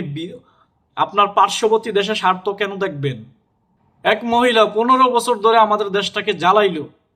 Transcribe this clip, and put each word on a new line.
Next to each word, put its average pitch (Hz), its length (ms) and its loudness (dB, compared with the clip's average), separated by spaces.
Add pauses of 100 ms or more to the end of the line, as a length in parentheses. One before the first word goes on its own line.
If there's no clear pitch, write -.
বি-, 156 360 -12 (580)
আপনার 196 320 0
পার্শ্ববর্তী 214 640 0
দেশের 202 220 -2
স্বার্থ 185 340 -2
কেন 196 280 -4
দেখবেন? 143 480 -6 (800)
এক 220 200 0
মহিলা 233 420 2
পনেরো 254 440 2
বছর 233 280 0
ধরে 226 200 4
আমাদের 214 300 2
দেশটাকে 196 460 -4
জ্বালাইলো, 180 500 2 (320)